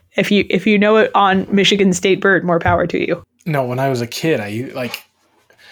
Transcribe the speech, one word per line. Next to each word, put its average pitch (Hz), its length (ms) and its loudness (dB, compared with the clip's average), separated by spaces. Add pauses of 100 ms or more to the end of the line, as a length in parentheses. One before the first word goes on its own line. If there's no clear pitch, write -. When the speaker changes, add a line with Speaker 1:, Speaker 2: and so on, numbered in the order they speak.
(180)
Speaker 1:
if 196 140 -2
you, 202 200 2
if 180 160 -2
you 214 120 4
know 208 180 4
it 214 180 2
on 190 360 2
Michigan 196 440 2
state 190 260 0
bird, 185 240 2
more 170 160 0
power 175 260 0
to - 120 -4
you. - 240 -4 (240)
Speaker 2:
No, 147 180 -2
when 123 140 -4
I 135 100 0
was 127 140 -2
a 117 40 -4
kid, 147 340 -2
I, 107 340 -8
like, 127 280 -10 (680)